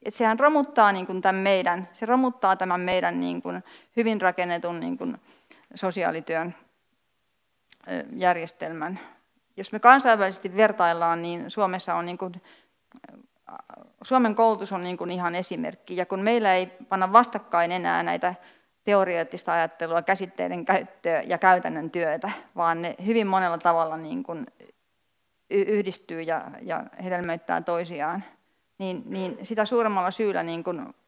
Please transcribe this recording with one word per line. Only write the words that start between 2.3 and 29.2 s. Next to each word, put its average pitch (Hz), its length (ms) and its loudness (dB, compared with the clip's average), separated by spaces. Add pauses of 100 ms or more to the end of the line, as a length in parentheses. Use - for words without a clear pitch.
tämän 185 240 -2
meidän, 180 400 -2
niin 175 220 -4
kuin, 180 220 -8 (320)
hyvin 220 240 0
rakennetun, 175 600 -2
niin 170 180 -6
kuin, - 200 -6 (560)
sosiaalityön, 170 800 -4 (1300)
ö, - 240 -6
järjestelmän. 170 880 -4 (560)
Jos 190 160 -12
me 214 60 -6
kansainvälisesti 214 800 6
vertaillaan, 170 680 2
niin 170 280 -8
Suomessa 185 440 -2
on, 170 120 -4
niin 175 120 -8
kuin, 180 240 -10 (1600)
Suomen 247 320 4
koulutus 214 380 2
on, 185 120 -4
niin 180 120 -6
kuin, 175 140 -6
ihan 175 240 -4
esimerkki. 175 640 -6
Ja 180 100 -2
kun 190 140 -4
meillä 214 340 4
ei 185 120 0
panna 190 460 -4
vastakkain 175 600 4
enää 170 300 0
näitä 175 320 -2 (500)
teoreettista 180 680 0
ajattelua, 165 500 0
käsitteiden 180 600 -4
käyttöä 165 580 0
ja 170 160 -2
käytännön 170 520 2
työtä, 165 400 -2 (260)
vaan 165 260 0
ne 170 120 -6 (120)
hyvin 226 200 2
monella 185 320 0
tavalla, 165 380 2
niin 156 260 -8
kuin, 160 240 -10 (1040)
y-, 196 120 2
yhdistyy 190 600 -2
ja, 160 280 -4 (120)
ja 165 220 -6 (200)
hedelmöittää 175 560 -4
toisiaan, 170 640 -4 (540)
niin, 185 280 -6
niin 190 360 -6